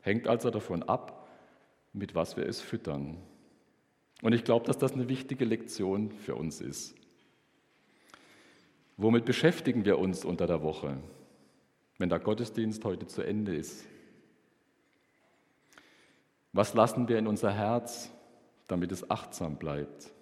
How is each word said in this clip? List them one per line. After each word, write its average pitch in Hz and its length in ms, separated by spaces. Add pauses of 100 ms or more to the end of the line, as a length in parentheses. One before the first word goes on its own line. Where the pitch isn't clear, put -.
hängt 110 260
also 120 220
davon 104 340
ab, - 460 (640)
mit 101 220
was 82 200
wir - 100
es - 140
füttern. 73 560 (1040)
Und 113 120
ich 117 100
glaube, 120 220
dass 135 120
das 131 140
eine 131 160
wichtige 131 380
Lektion 104 680
für - 240
uns 78 240
ist. - 360 (2000)
Womit 113 260
beschäftigen 123 600
wir 95 140
uns 92 260
unter 87 220
der 82 140
Woche, 76 360 (1000)
wenn 90 120
der 85 100
Gottesdienst 110 640
heute 90 240
zu - 140
Ende 101 340
ist? - 300 (2750)
Was 101 220
lassen 117 340
wir 113 100
in 110 100
unser 104 240
Herz, 110 600 (560)
damit 90 240
es 92 180
achtsam - 460
bleibt? 73 560 (100)